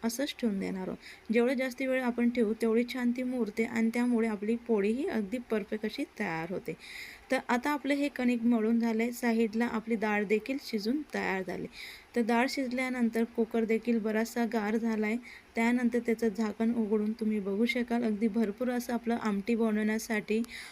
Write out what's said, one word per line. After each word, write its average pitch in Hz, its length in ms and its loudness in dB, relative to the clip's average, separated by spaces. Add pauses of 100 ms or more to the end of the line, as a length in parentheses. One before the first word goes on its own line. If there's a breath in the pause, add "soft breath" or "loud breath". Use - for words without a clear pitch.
असंच 247 360 -2
ठेवून 208 200 0
देणार 185 280 -4
आहोत. - 100 -6 (360 loud breath)
जेवढं 240 200 4
जास्ती 262 320 -2
वेळ 262 180 0
आपण 240 260 2
ठेवू 233 240 2
तेवढी 226 300 2 (100)
छान 247 180 0
ती 247 120 -2
मुरते 240 400 -2
आणि 226 300 0
त्यामुळे 240 340 2
आपली 208 280 0
पोळी 220 360 2
ही 269 160 0
अगदी 214 300 -2
परफेक्ट 214 480 -4
अशी 214 180 -4 (160)
तयार 170 320 -4
होते. 170 220 -6 (580 loud breath)
तर 262 60 2 (120)
आता 247 200 2
आपलं 285 240 0
हे 285 140 0
कणिक 247 360 0
मळून 233 360 4
झालंय, 226 320 0
साईडला 226 540 2
आपली 226 300 -2
डाळ 208 280 0
देखील 214 380 0
शिजून 226 400 -2 (120)
तयार 190 340 -2
झाली. 175 200 -6 (480 loud breath)
तर 240 60 2
डाळ 240 280 4
शिजल्यानंतर 247 720 0
कुकर 226 400 0
देखील 226 360 2
बराचसा 220 460 0
गार 214 320 0
झालाय. 220 380 0 (400 loud breath)
त्यानंतर 240 440 2
त्याचं 233 280 0
झाकण 226 460 0
उघडून 214 400 0
तुम्ही 214 260 0
बघू 196 260 0
शकाल 240 380 0
अगदी 220 240 2
भरपूर 220 420 0
असं 247 240 -2
आपलं 233 220 0
आमटी 214 400 0
बनवण्यासाठी 214 840 0 (300 loud breath)